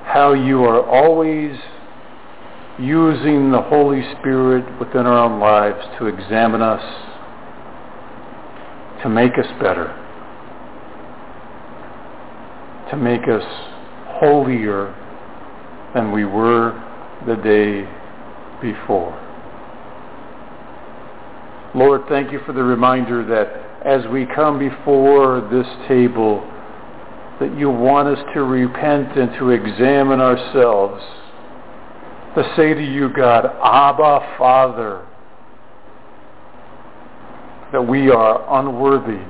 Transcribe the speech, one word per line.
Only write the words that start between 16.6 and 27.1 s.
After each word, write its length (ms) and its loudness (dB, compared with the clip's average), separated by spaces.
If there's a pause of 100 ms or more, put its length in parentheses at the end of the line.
the 100 0
day 500 2 (760)
before. 500 -4 (2500)
Lord, 340 4
thank 240 -2
you 140 -8
for 80 -10
the 100 0
reminder 640 2
that 600 -2
as 240 2
we 140 -2 (100)
come 240 2
before 960 4
this 140 2 (200)
table, 560 4 (960)